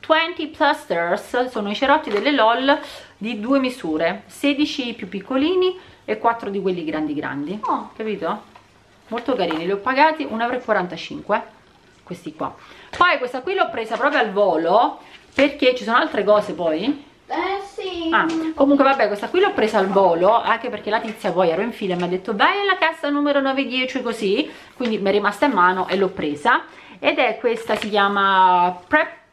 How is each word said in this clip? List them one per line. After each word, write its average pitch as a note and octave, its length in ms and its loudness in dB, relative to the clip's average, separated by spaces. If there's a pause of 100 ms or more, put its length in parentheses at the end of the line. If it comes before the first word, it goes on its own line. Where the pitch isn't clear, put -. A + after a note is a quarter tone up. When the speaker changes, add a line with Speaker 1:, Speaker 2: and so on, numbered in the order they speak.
Speaker 1:
twenty E4 480 -2
plasters, B3 960 -2
sono G#3 240 -6
i G#3 40 -4
cerotti C#4+ 360 2
delle G#3+ 220 0
lol C4 460 2 (380)
di G#3+ 240 -8
due C4 200 0
misure, F3 640 -4
sedici C#4 680 -2
più F#3+ 140 -12
piccolini F4 720 0 (260)
e G#3+ 140 -4
quattro A#3 320 -2
di G3 100 -4
quelli F3+ 240 -2
grandi D#3 300 -4
grandi. C#3+ 500 -6
Speaker 2:
Oh. A#3+ 320 -4
Speaker 1:
Capito? G#3+ 460 -6 (640)
Molto A#3+ 280 -4
carini, D#3+ 300 -2
li F#3+ 80 -2
ho G3+ 60 -2
pagati C#4+ 500 2
un A3 140 -4
euro B3 140 -2
e B3 40 -4
quarantacinque, F3+ 840 -4 (600)
questi - 320 -14
qua. - 180 -8 (420)
Poi F4 240 4
questa B3+ 220 -6
qui F#4 140 -6
l'ho F#4 160 0
presa A3+ 260 -6
proprio C#4 240 2
al G#3+ 120 0
volo, G3 680 2 (340)
perché C4+ 420 4
ci A#3 100 -6
sono A3+ 140 2
altre C#4+ 260 0
cose G#3 280 4
poi. E3+ 580 -2 (160)
Speaker 2:
Eh, F#4 380 -4
sì. F4 480 -6
Speaker 1:
Ah, D#4+ 140 4 (280)
comunque C#4 300 4
vabbè, C4+ 220 2
questa G3+ 220 -4
qui F4+ 120 0
l'ho G4 120 2
presa A3 260 0
al F#3+ 80 2
volo, F#3+ 480 4
anche A3+ 340 0
perché G#3 220 -6
la A3+ 100 0
tizia G#3+ 320 -6
poi, F3 160 2
ero E3 140 0
in A#3 100 -4
fila F#3+ 220 -4
e - 20 -2
mi F3 60 -2
ha F3 60 -2
detto: F#3 280 -4
"Vai F4 240 2
alla G4 160 2
cassa D#4+ 320 -2
numero C#4+ 320 2
nove C4+ 240 0
dieci", B3+ 380 -4
così, A3+ 480 -2 (260)
quindi A3 220 -2
mi G3 100 0
è G3 40 2
rimasta G#3 340 2
in C4+ 60 2
mano F#3 360 2
e F#3+ 80 -2
l'ho F#3+ 120 2
presa. D3+ 540 0 (360)
Ed D4+ 200 0
è A3+ 200 0
questa, A3 380 -2
si G#3+ 120 -6
chiama G3 960 4
Prep D#4 260 2 (200)